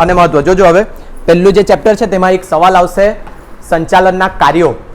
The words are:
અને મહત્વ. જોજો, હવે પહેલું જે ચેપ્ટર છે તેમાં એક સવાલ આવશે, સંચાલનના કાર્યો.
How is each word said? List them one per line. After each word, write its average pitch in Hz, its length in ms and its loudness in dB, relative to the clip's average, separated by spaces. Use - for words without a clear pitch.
અને 170 120 0
મહત્વ. 170 340 2
જોજો, 185 240 2
હવે 180 100 4
પહેલું 175 260 4
જે 202 100 2
ચેપ્ટર 214 260 0
છે 202 160 -4
તેમાં 185 240 0
એક 185 140 -16
સવાલ 175 280 2
આવશે, 180 240 -2
સંચાલનના 185 720 0
કાર્યો. 151 320 0